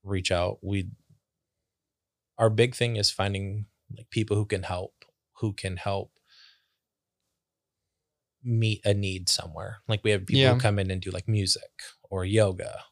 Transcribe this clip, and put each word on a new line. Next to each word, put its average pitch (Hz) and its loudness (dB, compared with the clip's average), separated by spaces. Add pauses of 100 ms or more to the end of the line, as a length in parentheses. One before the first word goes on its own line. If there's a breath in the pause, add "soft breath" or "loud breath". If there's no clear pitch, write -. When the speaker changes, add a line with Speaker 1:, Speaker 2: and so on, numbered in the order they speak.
Speaker 1:
reach 98 -2
out. 92 0
We, 98 -2 (1500)
our 113 6
big 117 4
thing 120 0
is 104 2
finding, 98 -4 (300)
like, - -20
people 107 0
who 104 2
can 95 -4
help, 92 -6 (460)
who 107 -2
can 92 -6
help 98 -4 (2250 soft breath)
meet 113 0
a 101 4
need 95 -2
somewhere. 87 -6
Like, 107 -2
we 107 4
have 98 0
people 135 4
Speaker 2:
Yeah. 131 8
Speaker 1:
who 123 4
come 104 2
in 95 0
and 92 -2
do, 92 -8
like, 90 -8
music 104 0 (400)
or 92 -4
yoga 98 0